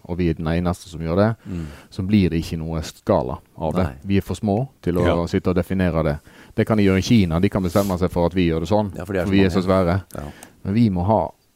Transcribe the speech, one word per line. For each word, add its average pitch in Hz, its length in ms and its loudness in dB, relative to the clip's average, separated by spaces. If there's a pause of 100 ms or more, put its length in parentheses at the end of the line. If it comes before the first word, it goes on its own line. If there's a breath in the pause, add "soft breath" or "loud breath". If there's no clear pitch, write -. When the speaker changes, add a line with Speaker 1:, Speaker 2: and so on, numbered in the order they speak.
Speaker 1:
og 85 120 -8
vi 87 120 0
er 80 60 0
den 85 100 -8
eneste 87 440 -2
som 80 120 -14
gjør 82 140 -4
det, 107 200 2 (140 loud breath)
Speaker 2:
Mm. 85 160 -8 (240 loud breath)
Speaker 1:
så 95 160 -6
blir 98 240 4
det 82 140 -2
ikke 82 160 -8
noe 80 240 -6
skala 71 560 -2 (180)
av 78 160 -4
det. 90 100 0
Speaker 2:
Nei. 69 120 -4 (100)
Speaker 1:
Vi 98 120 0
er 92 40 2
for - 140 -8
små 110 320 -2 (140)
til 87 140 -2
å 87 100 2
Speaker 3:
Ja. 85 200 0
Speaker 1:
sitte 92 220 -2
og 90 80 0
definere 90 480 0
det. 73 160 -2 (360 loud breath)
Det 110 120 0
kan 110 100 2
de 104 60 4
gjøre 95 160 4
i - 20 0
Kina. 90 380 2
De 101 100 2
kan 98 140 -2
bestemme 95 340 0
seg 85 140 0
for 87 160 0
at 82 60 -2
vi 90 160 2
gjør 80 100 0
det 82 100 -6
sånn, 104 260 0
Speaker 2:
Ja, 90 100 -10
for 95 80 -10
de 95 60 -2
er 87 60 -2
Speaker 1:
for 101 60 -2
Speaker 2:
så - 0 -
Speaker 1:
vi 98 120 6
er 92 60 4
så 87 160 0
Speaker 2:
mange. - 0 -
Speaker 1:
svære. 95 380 2 (100)
Speaker 2:
Ja. 71 180 -10 (340 loud breath)
Speaker 1:
Men 95 100 -4
vi 117 140 4
må 87 160 0
ha, 101 260 2 (240)